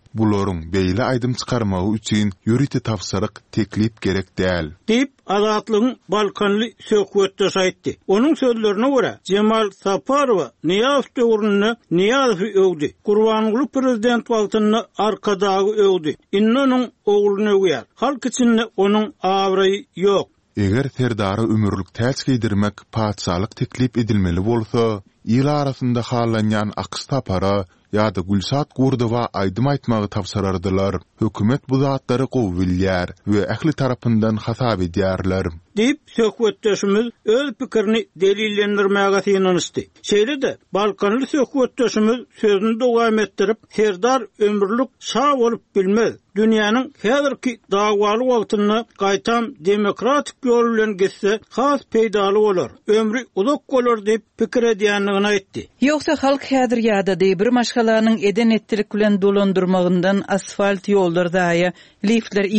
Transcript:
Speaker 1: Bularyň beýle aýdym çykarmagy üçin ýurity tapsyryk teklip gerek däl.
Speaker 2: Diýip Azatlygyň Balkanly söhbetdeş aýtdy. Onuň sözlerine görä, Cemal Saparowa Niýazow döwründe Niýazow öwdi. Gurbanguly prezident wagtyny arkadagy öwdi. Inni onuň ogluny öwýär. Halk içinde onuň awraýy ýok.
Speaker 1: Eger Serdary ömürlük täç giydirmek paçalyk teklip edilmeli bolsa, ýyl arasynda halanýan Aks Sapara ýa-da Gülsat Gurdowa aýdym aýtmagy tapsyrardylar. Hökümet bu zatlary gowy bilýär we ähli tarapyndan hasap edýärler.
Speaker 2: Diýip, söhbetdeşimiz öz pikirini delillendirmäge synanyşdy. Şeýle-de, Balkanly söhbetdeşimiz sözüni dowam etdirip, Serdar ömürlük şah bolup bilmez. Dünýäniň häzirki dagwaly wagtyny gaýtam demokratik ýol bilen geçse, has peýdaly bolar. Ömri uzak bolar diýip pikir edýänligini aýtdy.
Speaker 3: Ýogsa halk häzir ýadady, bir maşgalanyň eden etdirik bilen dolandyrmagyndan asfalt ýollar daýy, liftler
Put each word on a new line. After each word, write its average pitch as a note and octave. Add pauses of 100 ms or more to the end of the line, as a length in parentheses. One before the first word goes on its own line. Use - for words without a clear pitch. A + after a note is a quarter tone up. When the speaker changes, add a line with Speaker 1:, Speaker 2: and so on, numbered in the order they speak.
(180)
Speaker 1:
Bularyň G2+ (140)
beýle F#2+
aýdym B2+
çykarmagy G#2
üçin G#2 (160)
ýurity B2+
tapsyryk G#2 (120)
teklip A2
gerek F#2+ (100)
däl. F2+ (220)
Speaker 2:
Diýip B3+ (160)
Azatlygyň G#3+ (140)
Balkanly G#3 (160)
söhbetdeş G3
aýtdy. F#3 (160)
Onuň A#3+
sözlerine A3+
görä, D#3
Cemal G#3+
Saparowa G3+ (120)
Niýazow A#3 (100)
döwründe G#3+ (160)
Niýazow G#3+ (120)
öwdi. E3 (100)
Gurbanguly A3
prezident A#3+
wagtyny G#3+ (180)
arkadagy G3 (160)
öwdi. E3+ (140)
Inni A3
onuň B3+ (220)
ogluny G#3
öwýär. F#3 (120)
Halk B3+
içinde A#3 (140)
onuň G#3 (120)
awraýy F#3+ (120)
ýok. F#3 (300)
Speaker 1:
Eger G#2+
Serdary A2
ömürlük G2+
täç B2+
giydirmek G#2 (180)
paçalyk G#2
teklip -
edilmeli G2
bolsa, A2+ (260)
ýyl B2+
arasynda B2+
halanýan A2
Aks -
Sapara G2+ (280)
ýa-da G#2
Gülsat G2+
Gurdowa A#2+
aýdym G2
aýtmagy A2+
tapsyrardylar. F#2+ (240)
Hökümet A2+
bu C3
zatlary C3+
gowy A#2
bilýär F#2 (160)
we G2+ (120)
ähli D#3
tarapyndan A2+
hasap A2+
edýärler. F#2 (320)
Speaker 2:
Diýip, B3
söhbetdeşimiz G#3 (200)
öz B3+
pikirini A3
delillendirmäge G3+
synanyşdy. F#3 (280)
Şeýle-de, A3 (160)
Balkanly G#3
söhbetdeşimiz A#3+ (220)
sözüni A3
dowam A#3
etdirip, G3+ (120)
Serdar G#3+ (180)
ömürlük G#3 (100)
şah C#4
bolup A#3
bilmez. G3 (220)
Dünýäniň A3 (180)
häzirki B3+ (120)
dagwaly G#3
wagtyny G#3 (200)
gaýtam G3+ (160)
demokratik G#3
ýol A#3+
bilen G#3+
geçse, G3 (100)
has A3 (120)
peýdaly G#3
bolar. F3+ (160)
Ömri A3 (100)
uzak A#3+ (100)
bolar B3
diýip G#3+ (140)
pikir A3+
edýänligini G3+
aýtdy. G3 (200)
Speaker 3:
Ýogsa D4
halk C#4
häzir B3
ýadady, F#3+
bir G#3+
maşgalanyň A3+ (100)
eden A3+
etdirik G#3+
bilen G#3
dolandyrmagyndan F#3
asfalt G3+
ýollar F3+ (120)
daýy, F3 (320)
liftler G#3 (140)